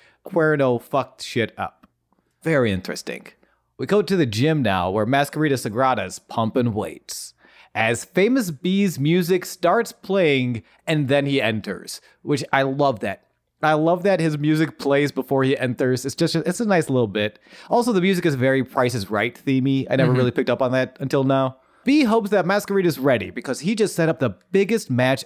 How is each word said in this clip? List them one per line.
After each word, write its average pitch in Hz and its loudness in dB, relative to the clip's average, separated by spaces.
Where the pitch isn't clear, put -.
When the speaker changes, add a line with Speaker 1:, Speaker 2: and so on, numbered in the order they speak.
Speaker 1:
Cuerno 143 2
fucked - -6
shit - -4
up. - -10
Very 135 2
interesting. 80 -8
We 127 -6
go 202 2
to 185 -2
the 160 4
gym 135 2
now, 95 0
where 104 0
Masquerita 143 0
Sagrada's 120 -2
pumping 117 -2
weights, - -8
as 113 -2
Famous 214 0
B's 185 0
music 170 2
starts 190 0
playing, 135 0
and 151 0
then 139 2
he 139 0
enters, 107 -4
which 143 -2
I 139 4
love 135 -2
that. 98 -8
I 156 4
love 165 2
that 190 2
his 160 0
music 156 0
plays 143 2
before 135 -2
he 131 0
enters. 127 -2
It's 139 -6
just, 165 0
it's 170 -2
a 240 -2
nice 180 2
little 127 2
bit. 104 -4
Also, 240 2
the 185 2
music 180 2
is 151 2
very 135 2
Price 123 0
is 98 -6
Right 107 -2
themey. 135 0
I 131 0
never 131 4
Speaker 2:
Mm-hmm. 127 2
Speaker 1:
really 123 2
picked 127 0
up 120 0
on 123 0
that 131 -2
until 139 0
now. 135 0
B 285 4
hopes 214 0
that 190 2
Masquerita's 190 0
ready 120 0
because - -8
he 196 -2
just 208 0
set 165 0
up 160 -2
the 107 -2
biggest 190 0
match 127 0